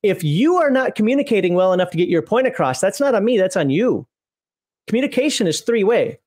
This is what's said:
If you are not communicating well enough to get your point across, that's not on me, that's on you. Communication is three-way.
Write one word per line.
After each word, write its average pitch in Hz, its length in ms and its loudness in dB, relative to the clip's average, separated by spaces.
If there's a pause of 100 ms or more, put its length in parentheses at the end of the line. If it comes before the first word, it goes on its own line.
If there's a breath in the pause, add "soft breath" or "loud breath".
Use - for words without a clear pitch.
If 190 200 0
you 202 340 2
are 311 120 2
not 262 260 0
communicating 214 600 0
well 185 180 2
enough 180 180 0
to 165 60 -6
get 180 120 0
your 170 120 2
point 233 260 0
across, 143 320 -2
that's 196 200 -2
not 277 160 0
on 196 100 0
me, 240 140 2
that's 185 180 0
on 147 140 0
you. 170 360 -2 (800)
Communication 254 600 -2
is 156 140 -2
three-way. 214 640 0